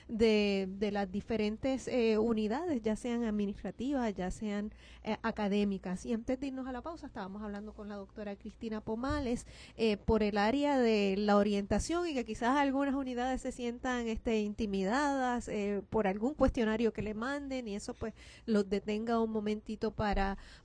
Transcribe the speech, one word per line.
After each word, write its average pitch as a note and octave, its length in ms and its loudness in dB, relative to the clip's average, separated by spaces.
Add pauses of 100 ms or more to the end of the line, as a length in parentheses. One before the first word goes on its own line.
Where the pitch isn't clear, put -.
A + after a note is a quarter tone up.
de, G#3 580 4 (120)
de G3+ 140 -2
las G3+ 180 -2
diferentes, G#3+ 800 -2
eh, A3+ 300 4
unidades, A3+ 640 0
ya G#3+ 140 0
sean A#3+ 280 -2
administrativas, G#3+ 920 -2
ya F#3 160 -4
sean, G#3 420 -4 (320)
eh, G#3+ 180 -2
académicas. G3+ 840 0
Y A#3+ 60 -2
antes B3+ 280 -2
de C#4 80 -6
irnos C4 180 -6
a C4 60 -6
la B3 100 -8
pausa, D#4 240 -10
estábamos G3+ 360 -10
hablando G#3 320 -10
con G#3 140 -12
la G#3 80 -10
doctora G3+ 400 -10
Cristina G#3+ 440 -8
Pomales, B3 640 -2 (300)
eh, G#3+ 200 2
por A3 260 4
el G#3 160 2
área C#4 400 4
de G#3 400 4
la G#3 180 6
orientación G#3 720 2
y D4+ 60 -2
que B3 100 0
quizás A#3 320 2
algunas C#4 380 2
unidades B3+ 460 -2
se B3+ 120 -6
sientan, A#3+ 560 -2
este, A3 320 0
intimidadas, A#3 1080 0
eh, G3+ 420 -2
por G#3+ 160 2
algún G#3+ 280 0
cuestionario A3+ 580 2
que G#3+ 100 -6
le G#3+ 120 -4
manden C4 540 -6
y G3+ 60 -6
eso, G#3+ 200 -8
pues, A3 200 -8 (320)
los G#3 220 4
detenga G#3+ 520 0
un A3 100 0
momentito G#3+ 600 -2
para, G3 480 0 (260)